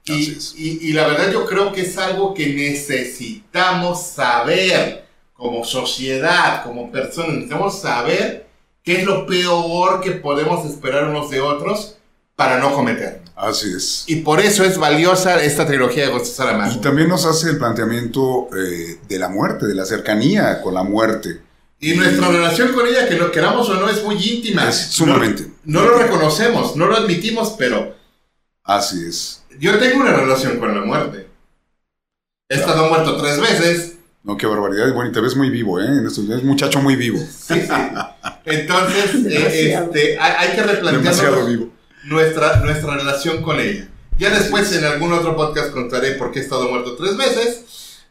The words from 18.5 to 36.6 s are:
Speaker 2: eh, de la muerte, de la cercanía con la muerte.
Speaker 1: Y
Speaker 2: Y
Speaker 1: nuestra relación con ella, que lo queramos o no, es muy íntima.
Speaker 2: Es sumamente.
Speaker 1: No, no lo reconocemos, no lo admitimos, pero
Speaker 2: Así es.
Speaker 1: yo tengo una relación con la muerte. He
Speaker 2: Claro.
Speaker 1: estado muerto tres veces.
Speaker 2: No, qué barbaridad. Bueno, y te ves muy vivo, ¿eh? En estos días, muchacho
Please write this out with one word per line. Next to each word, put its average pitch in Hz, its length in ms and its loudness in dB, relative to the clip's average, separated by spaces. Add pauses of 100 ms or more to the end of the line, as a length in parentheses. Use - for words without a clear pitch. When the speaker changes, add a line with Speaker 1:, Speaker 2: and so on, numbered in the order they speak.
Speaker 2:
eh, 85 420 -6 (100)
de 95 120 -4
la 90 100 -2
muerte, 113 360 -2
de 101 100 0
la 95 100 -4
cercanía 113 760 0
con 92 120 -4
la 92 100 0
muerte. 101 580 0 (380)
Speaker 1:
Y 156 140 0
Speaker 2:
Y - 20 2
Speaker 1:
nuestra 185 320 4
relación 175 460 2
con 240 140 2
ella, 254 200 2
que 175 80 2
lo 170 160 0
queramos 202 380 2
o 190 60 0
no, 196 140 0
es 208 140 0
muy 208 180 -2
íntima. 214 460 0
Speaker 2:
Es 117 80 0
sumamente. 120 720 0 (160)
Speaker 1:
No, 160 180 0
no 226 100 6
lo 240 80 6
reconocemos, 180 760 0
no 170 120 2
lo 220 100 2
admitimos, 220 600 -2
pero 110 380 -2 (680)
Speaker 2:
Así 98 440 -2
es. - 360 -10 (160)
Speaker 1:
yo 202 200 4
tengo 254 220 4
una 247 120 2
relación 131 460 0
con 107 160 -2
la 101 100 -4
muerte. 101 420 -4 (1200)
He 135 60 -2
Speaker 2:
Claro. 160 160 0
Speaker 1:
estado 156 180 4
muerto 160 280 2
tres 143 220 0
veces. 170 540 2 (300)
Speaker 2:
No, 101 120 -6
qué 110 100 -2
barbaridad. 104 480 2
Bueno, 120 160 -2
y - 40 -6
te 110 80 0
ves 123 160 0
muy 135 120 2
vivo, 107 300 -2
¿eh? 101 80 0
En 135 180 2
estos 107 220 -4
días, 123 160 -2
muchacho 139 380 2